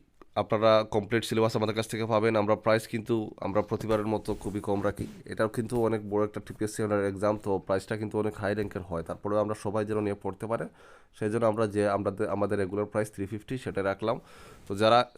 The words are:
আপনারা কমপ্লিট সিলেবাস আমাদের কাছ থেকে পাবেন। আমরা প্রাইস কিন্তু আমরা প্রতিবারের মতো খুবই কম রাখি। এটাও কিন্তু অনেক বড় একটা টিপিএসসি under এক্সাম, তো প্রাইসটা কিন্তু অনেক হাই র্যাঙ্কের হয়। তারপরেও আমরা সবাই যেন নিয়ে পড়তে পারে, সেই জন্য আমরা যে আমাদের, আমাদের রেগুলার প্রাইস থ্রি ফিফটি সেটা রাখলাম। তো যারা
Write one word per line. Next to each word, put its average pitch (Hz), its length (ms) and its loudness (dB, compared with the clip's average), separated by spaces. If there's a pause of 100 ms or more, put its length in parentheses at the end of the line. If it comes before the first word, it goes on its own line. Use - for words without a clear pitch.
(340)
আপনারা 110 560 4
কমপ্লিট 110 340 0
সিলেবাস 110 320 2
আমাদের 107 180 0
কাছ 110 140 -4
থেকে 110 180 -6
পাবেন। 110 300 4
আমরা 104 200 4
প্রাইস 110 300 2
কিন্তু 110 540 -2
আমরা 98 220 0
প্রতিবারের 107 440 0
মতো 107 280 -2
খুবই 101 260 -6
কম 101 240 0
রাখি। 104 220 -2 (180)
এটাও 113 240 0
কিন্তু 113 360 -2
অনেক 107 260 0
বড় 104 140 4
একটা 104 160 -4
টিপিএসসি 107 420 -4
under 104 160 2
এক্সাম, 101 460 0
তো 98 140 2
প্রাইসটা 95 380 -2
কিন্তু 107 220 -4
অনেক 107 180 -2
হাই 101 180 -2
র্যাঙ্কের 104 280 -4
হয়। 85 200 -6
তারপরেও 104 360 -4
আমরা 107 240 0
সবাই 107 220 -2
যেন 107 160 -2
নিয়ে 101 220 0
পড়তে 98 240 -6
পারে, 113 220 -4 (500)
সেই 110 120 -2
জন্য 117 160 2
আমরা 110 200 2
যে 104 220 2
আমাদের, 101 400 0
আমাদের 101 300 0
রেগুলার 101 280 -2
প্রাইস 107 260 -2
থ্রি 98 140 -6
ফিফটি 107 320 -8
সেটা 98 240 -4
রাখলাম। 107 380 0 (480)
তো 101 80 -4
যারা 113 420 6